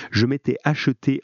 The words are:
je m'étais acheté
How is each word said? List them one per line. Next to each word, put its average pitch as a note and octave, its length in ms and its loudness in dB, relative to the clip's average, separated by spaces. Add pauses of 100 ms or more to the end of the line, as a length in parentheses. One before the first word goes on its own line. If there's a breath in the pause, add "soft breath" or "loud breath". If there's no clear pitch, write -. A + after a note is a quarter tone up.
(100)
je A2 160 2
m'étais C3+ 380 -2
acheté C#3 600 0